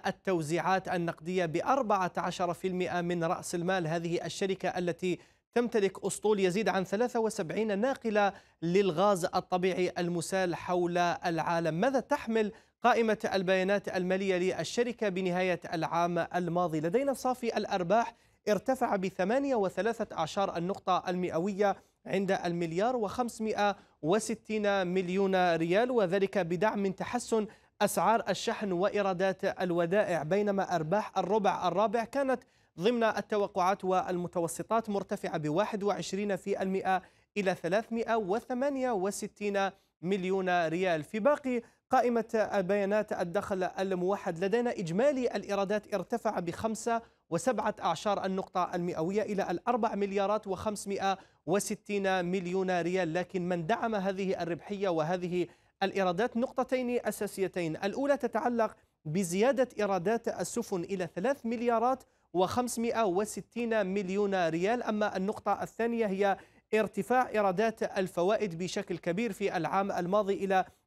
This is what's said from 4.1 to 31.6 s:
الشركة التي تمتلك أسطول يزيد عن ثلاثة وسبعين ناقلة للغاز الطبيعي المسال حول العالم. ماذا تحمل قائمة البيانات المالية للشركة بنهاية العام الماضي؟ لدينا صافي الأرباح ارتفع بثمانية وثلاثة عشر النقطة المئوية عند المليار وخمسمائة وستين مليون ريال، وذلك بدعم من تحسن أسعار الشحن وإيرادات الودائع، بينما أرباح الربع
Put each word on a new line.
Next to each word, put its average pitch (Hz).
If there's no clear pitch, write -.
الشركة 190
التي 175
تمتلك 226
أسطول 208
يزيد 190
عن 190
ثلاثة 233
وسبعين 202
ناقلة 214
للغاز 185
الطبيعي 180
المسال 175
حول 175
العالم. 170
ماذا 247
تحمل 220
قائمة 220
البيانات 190
المالية 185
للشركة 202
بنهاية 180
العام 170
الماضي؟ 170
لدينا 233
صافي 240
الأرباح 202
ارتفع 214
بثمانية 208
وثلاثة 202
عشر 175
النقطة 180
المئوية 185
عند 190
المليار 175
وخمسمائة 214
وستين 208
مليون 185
ريال، 180
وذلك 196
بدعم 180
من 190
تحسن 220
أسعار 202
الشحن -
وإيرادات 190
الودائع، 175
بينما 196
أرباح 170
الربع 185